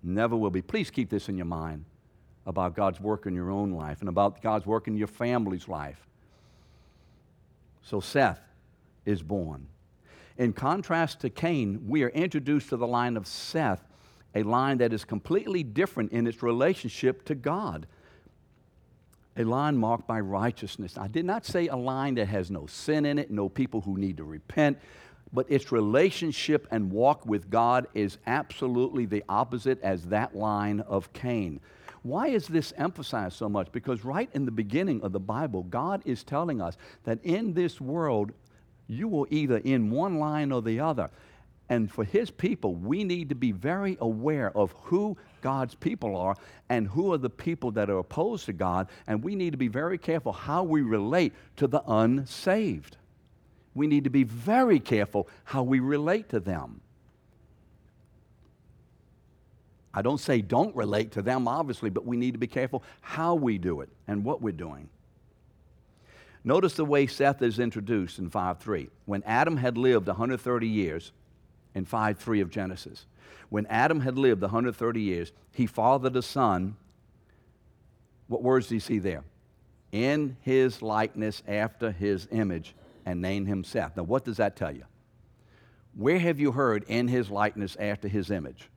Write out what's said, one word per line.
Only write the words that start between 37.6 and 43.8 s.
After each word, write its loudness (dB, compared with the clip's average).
world, 0
you -6
will 0
either 2
in 2
one 0
line 0
or 0
the 0
other. 0
And 2
for -2
His 0
people, -2
we -2
need -2
to -2
be 0
very -2